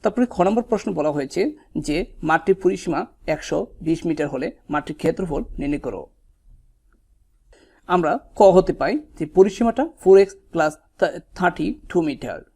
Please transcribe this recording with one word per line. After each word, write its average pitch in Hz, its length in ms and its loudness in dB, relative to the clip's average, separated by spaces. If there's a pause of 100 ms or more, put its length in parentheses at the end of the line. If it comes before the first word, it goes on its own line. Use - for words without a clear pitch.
তারপরে 233 240 0
খ - 140 -6
নম্বর 208 220 2
প্রশ্ন 208 320 -4
বলা 151 160 0
হয়েছে 147 460 -4 (220)
যে 151 280 -4 (160)
মাঠটির 165 320 2
পরিসীমা 180 520 -2 (200)
একশো 160 400 -4 (160)
বিশ 160 240 -2
মিটার 151 220 -2
হলে 139 280 -8 (140)
মাঠটির 147 260 -6
ক্ষেত্রফল 165 480 -4 (140)
নির্ণয় 143 200 -4
করো। 98 280 -10 (1800)
আমরা 175 320 0 (160)
ক - 80 4
হতে 185 300 8
পাই 180 260 -2 (200)
যে 156 80 -6
পরিসীমাটা 226 640 2 (120)
ফোর 190 180 8
এক্স 196 160 4 (160)
প্লাস 156 280 -2 (560)
থার্টি 175 540 -4
টু 175 140 0
মিটার। 131 380 -6 (160)